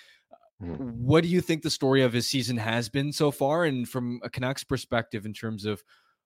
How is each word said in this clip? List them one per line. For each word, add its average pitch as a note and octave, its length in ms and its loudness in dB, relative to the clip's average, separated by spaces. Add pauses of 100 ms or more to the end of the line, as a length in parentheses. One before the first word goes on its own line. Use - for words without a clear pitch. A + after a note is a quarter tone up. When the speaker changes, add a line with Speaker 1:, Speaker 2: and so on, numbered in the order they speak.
(640)
Speaker 1:
Mm-hmm. G#2 280 -8
Speaker 2:
What B2+ 320 4
do E3+ 60 0
you F3+ 120 6
think E3 220 -2
the D3+ 80 -2
story C3+ 320 4
of B2 100 4
his A#2 160 0
season B2 280 0
has A2+ 320 0
been C#3+ 240 -2
so D3 180 2
far? D3 340 0
And B2+ 240 0
from B2 340 -4
a - 80 -8
Canucks B2+ 340 -4
perspective, A#2 600 -4
in A2 60 -8
terms A2 320 -8
of G#2+ 180 -4 (440)